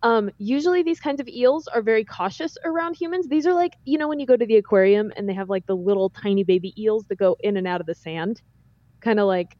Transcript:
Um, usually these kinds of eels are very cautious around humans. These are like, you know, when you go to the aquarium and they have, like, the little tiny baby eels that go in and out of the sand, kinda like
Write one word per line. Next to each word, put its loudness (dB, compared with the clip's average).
Um, 2
usually 0
these -2
kinds -4
of -8
eels 0
are -2
very 2
cautious -8
around -4
humans. -4
These 0
are 2
like, 0
you -2
know, -2
when -4
you -6
go 6
to 2
the 4
aquarium 4
and -6
they -2
have, -8
like, -4
the -2
little 0
tiny -2
baby 0
eels 0
that -6
go 2
in -2
and -2
out -2
of -10
the -6
sand, -6
kinda 2
like 0